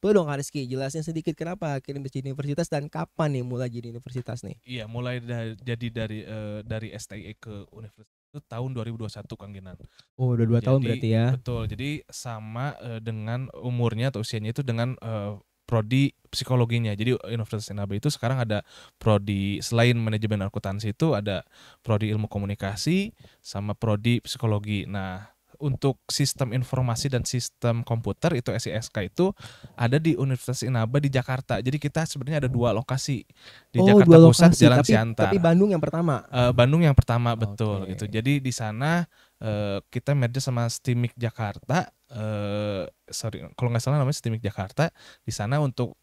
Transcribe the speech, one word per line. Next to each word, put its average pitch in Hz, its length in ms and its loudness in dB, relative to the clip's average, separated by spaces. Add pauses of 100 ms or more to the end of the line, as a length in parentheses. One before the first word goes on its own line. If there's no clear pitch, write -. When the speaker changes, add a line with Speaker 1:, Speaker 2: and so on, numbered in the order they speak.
Speaker 1:
Boleh 208 160 2
dong 156 160 -4
Kak 139 80 -6
Rizky 143 240 -8
jelasin 135 400 -8
sedikit 160 320 -6
kenapa 160 400 -8
akhirnya 139 240 -10
bisa 135 160 -10
jadi 135 160 -8
universitas 143 400 -6
dan 147 160 -6
kapan 156 480 -4
nih 123 80 -4
mulai 123 240 -6
jadi 117 240 -12
universitas 120 480 -12
nih? - 240 -14
Speaker 2:
Iya, 123 220 -12
mulai 123 340 -8
da-, 117 340 -8
jadi 120 360 -8
dari, 110 340 -8
eh, 107 400 -10
dari 110 240 -8
S 110 160 -14
T 101 160 -16
I 85 80 -16
E 107 80 -14
ke 104 320 -16
universitas 107 400 -20 (160)
itu - 160 -18
tahun 127 320 -8
dua 117 160 -8
ribu 113 80 -8
dua 110 160 -10
satu, 107 240 -16
Kang 101 160 -18
Ginan. 95 240 -18 (380)
Speaker 1:
Oh, 127 180 0
udah 113 160 4
dua 117 160 4
tahun 135 160 4
Speaker 2:
Jadi, 127 80 0
Speaker 1:
berarti 113 220 0
ya? 113 140 4 (100)
Speaker 2:
betul, 123 340 -6
jadi 120 220 -6 (180)
sama, 113 720 -10
eh, 117 180 -10
dengan 110 540 -6
umurnya 120 560 0
atau 110 160 -4
usianya 110 320 -6
itu 147 60 -4
dengan, 120 340 -2
eh, 104 400 -8 (260)
prodi 120 480 2 (140)
psikologinya. 117 720 0
Jadi 113 240 0
Universitas 107 480 -6
Inaba 101 240 -6
itu 104 160 -2
sekarang 131 320 -2
ada 107 240 -2 (320)
prodi, 101 640 0
selain 120 340 2
manajemen 110 460 -2
akuntansi 101 500 -6
itu 160 220 0
ada 101 320 -4 (360)
prodi 107 280 0
ilmu 107 160 -2
komunikasi 104 880 -2 (260)
sama 101 360 -6
prodi 110 440 2
psikologi. 104 680 -2
Nah, 95 440 -8 (280)
untuk 135 500 -2
sistem 131 500 -2
informasi 127 500 -2
dan 131 160 0
sistem 117 640 -4
komputer 113 480 -2
itu 127 160 -4
S 110 160 -4
I 98 80 -6
S 110 160 -6
K 104 160 -6
itu 175 240 0 (460)
ada 120 260 0
di 160 160 2
Universitas 131 480 -4
Inaba 117 320 -2
di 147 100 0
Jakarta. 127 540 -2
Jadi 131 160 -2
kita 147 260 -2
sebenarnya 143 380 -4
ada 127 100 -2
dua 120 220 2
lokasi. 131 560 -4 (400)
Di - 80 -6
Speaker 1:
Oh, 151 80 6
Speaker 2:
Jakarta 196 240 10
Speaker 1:
dua 165 160 12
Speaker 2:
Pusat, 165 240 10
Speaker 1:
lokasi, 175 160 8
Speaker 2:
Jalan 139 160 10
Speaker 1:
tapi, 127 80 2
Speaker 2:
Siantar. 113 400 2
Speaker 1:
tapi 196 80 2
Bandung 175 320 6
yang 190 100 2
pertama? 160 480 0
Speaker 2:
Eh, 123 240 2
Bandung 139 300 6
yang 151 160 6
pertama, 120 400 4
Speaker 1:
Oke. 113 80 -2
Speaker 2:
betul, 104 320 -2 (100)
gitu. 98 220 -6
Jadi 120 320 0
di 131 80 -4
sana, 123 560 -2 (320)
eh, 104 480 -4
kita - 320 -2
merger 127 240 0
sama 120 240 -2
Stimik 120 500 -2
Jakarta. 117 800 -4 (160)
Eh, 104 800 -4 (180)
sorry, - 460 -8
kalau 123 160 -4
nggak 117 160 -2
salah 147 160 0
namanya 135 160 0
Stimik 113 240 -4
Jakarta. 120 480 -4 (320)
Di - 100 -12
sana 117 300 -2
untuk 131 320 -2 (100)